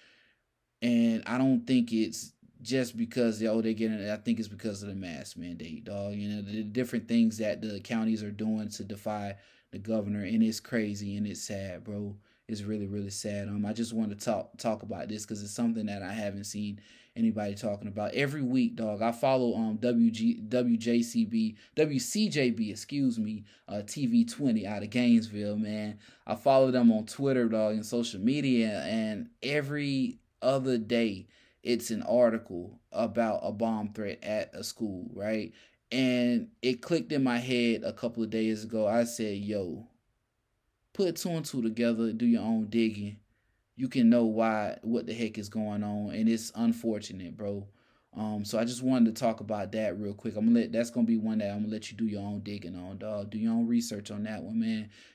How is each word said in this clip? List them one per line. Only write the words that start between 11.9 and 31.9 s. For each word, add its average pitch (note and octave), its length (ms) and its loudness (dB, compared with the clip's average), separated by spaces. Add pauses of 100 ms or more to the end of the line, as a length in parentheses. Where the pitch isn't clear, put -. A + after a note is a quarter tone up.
It's G#2 140 -6
really, G#2 240 -4
really G2+ 240 -4
sad. G2+ 380 -6
Um, G2+ 180 -2
I G#2+ 80 -4
just A2+ 180 -4
wanna A2 220 -2
talk, - 420 -4
talk A2 260 -2
about G2 260 -8
this G#2+ 180 -8
'cause G#2 160 -8
it's G#2 100 -10
something A2+ 340 0
that G2+ 160 -6
I F#2 120 -8
haven't G2+ 300 -6
seen G#2 360 -6 (340)
anybody G#2+ 400 0
talking G#2 340 -6
about. G2+ 260 -4
Every C#3+ 260 0
week, B2 360 2
dog, G#2+ 260 -4
I A#2 100 2
follow, B2+ 420 2
um, A2 220 0
W A#2 340 4
G, A2+ 240 2
W A#2 440 2
J A#2 240 2
C A#2 240 0
B, A2 300 0 (180)
W D3+ 240 2
C G#3 320 0
J C#3 200 2
B, A2+ 200 -2
excuse B2+ 480 0
me, G#2+ 260 -4 (220)
uh, G2+ 160 -6
T C3+ 240 -4
V A#2 180 6
twenty A#2 420 0
out G#2 160 -4
of G#2 60 -6
Gainesville, G#2 680 2
man. G#2+ 400 -4 (280)
I A#2 100 -2
follow C3+ 340 6
them A#2+ 200 8
on A2 140 4
Twitter, C3 440 2
dog, G#2+ 260 2
and G#2+ 100 -2
social A#2 360 -2
media, A#2 640 2
and G#2+ 440 -2 (140)
every C#3 760 -2 (220)
other C3 380 2
day G#2+ 480 0 (360)
it's A#2 280 0